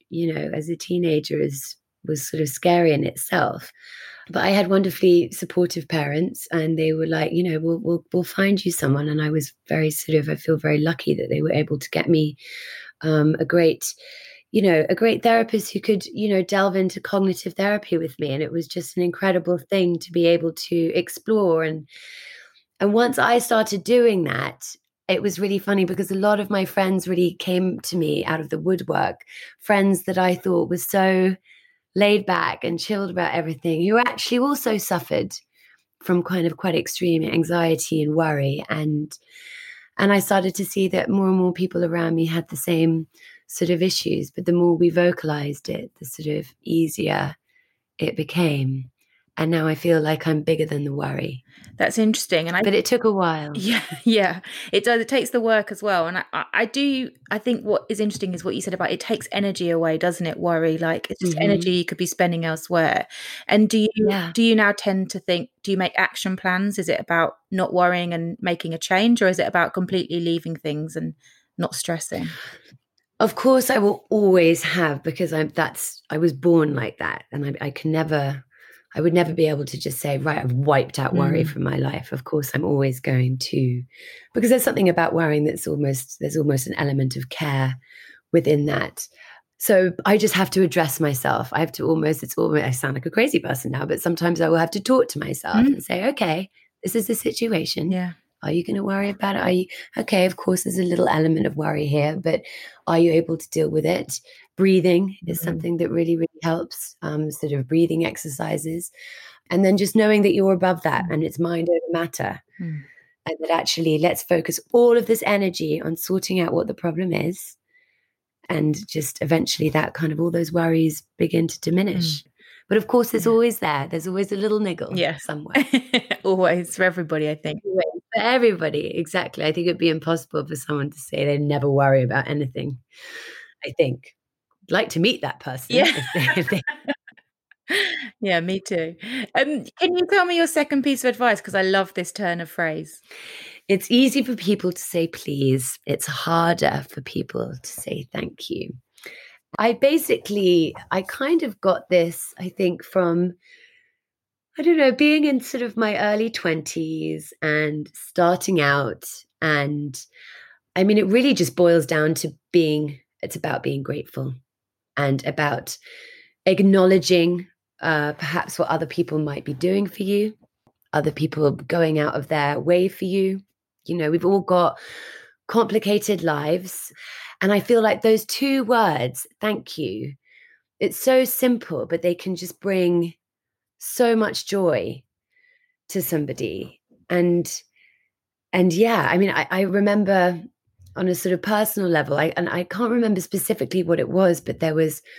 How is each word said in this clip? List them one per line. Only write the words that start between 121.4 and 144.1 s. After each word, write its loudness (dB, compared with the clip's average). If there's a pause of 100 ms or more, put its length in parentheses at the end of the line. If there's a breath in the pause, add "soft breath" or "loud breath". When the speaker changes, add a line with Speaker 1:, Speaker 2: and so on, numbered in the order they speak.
Speaker 1:
to -14
diminish. -2
Speaker 2:
Mm. -20 (420 soft breath)
Speaker 1:
But 4
of -4
course, 2
it's 0
Speaker 2:
Yeah. 4
Speaker 1:
always 4
there. -2
There's -6
always -2
a -4
little 0
niggle -4
Speaker 2:
Yeah. -2
Speaker 1:
somewhere. -2
Speaker 2:
<laughs> -2
Always, 2
for 0
everybody, -2
I -4
think. -8
Speaker 1:
Always, -2 (120)
for 0
everybody, 2 (120)
exactly. -4
I 2
think -2
it'd 0
be 2
impossible -2
for -8
someone -4
to -20
say -4
they 0
never 0
worry 4
about 0
anything, -6 (880 loud breath)
I -10
think. -2 (500)
I'd -10
like 0
to -2
meet 2
that -6
person -6
Speaker 2:
Yeah. 6
Speaker 1:
if -2
they, 0
if -2
they -2
Speaker 2:
<laughs> -8 (1300 loud breath)
Yeah, 0
me -2
too. -4 (380 loud breath)
Um, -2 (140)
can 2
you 0
tell 6
me 0
your 4
second 0
piece 0
of 2
advice? 2
'Cause -10
I 2
love 2
this -6
turn -4
of -12
phrase. -6 (640 loud breath)
Speaker 1:
It's 2
easy 6